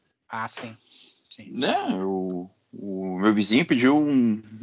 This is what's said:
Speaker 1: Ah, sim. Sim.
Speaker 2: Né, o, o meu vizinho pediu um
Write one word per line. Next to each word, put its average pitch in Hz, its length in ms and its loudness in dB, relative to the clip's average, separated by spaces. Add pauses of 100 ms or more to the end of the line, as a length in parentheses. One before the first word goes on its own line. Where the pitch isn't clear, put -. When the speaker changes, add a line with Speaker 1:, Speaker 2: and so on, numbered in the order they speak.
(280)
Speaker 1:
Ah, 113 200 -6
sim. 113 280 -14 (540)
Sim. - 220 -20
Speaker 2:
Né, 196 260 0 (260)
o, 92 460 -4 (240)
o 95 460 -8
meu 107 160 4
vizinho 107 320 2
pediu 135 320 4
um 123 440 2 (200)